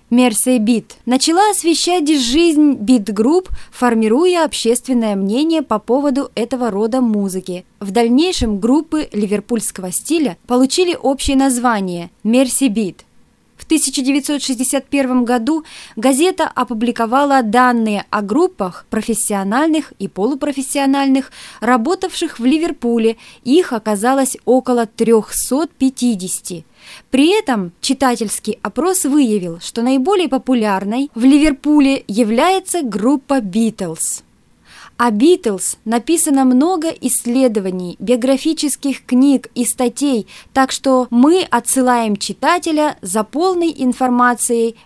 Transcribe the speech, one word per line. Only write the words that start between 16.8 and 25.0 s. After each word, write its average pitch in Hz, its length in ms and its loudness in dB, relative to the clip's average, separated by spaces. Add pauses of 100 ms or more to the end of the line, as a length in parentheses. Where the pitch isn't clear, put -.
данные 226 680 2
о 214 100 -2
группах, 214 720 -2
профессиональных 220 1080 -2
и 196 80 -6
полупрофессиональных, 269 1200 -2 (300)
работавших 294 800 -2
в 233 40 -2
Ливерпуле. 240 720 0 (280)
Их 330 280 2
оказалось 233 720 0
около 240 420 2
трёхсот 226 840 0